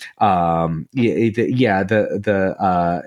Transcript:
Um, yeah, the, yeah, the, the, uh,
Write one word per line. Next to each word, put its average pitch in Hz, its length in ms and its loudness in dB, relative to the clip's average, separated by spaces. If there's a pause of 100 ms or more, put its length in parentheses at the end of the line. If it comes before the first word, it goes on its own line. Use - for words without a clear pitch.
(180)
Um, 82 760 0
yeah, 113 380 0
the, 113 220 -2
yeah, 113 300 2
the, 101 400 0
the, 95 400 0
uh, 87 440 0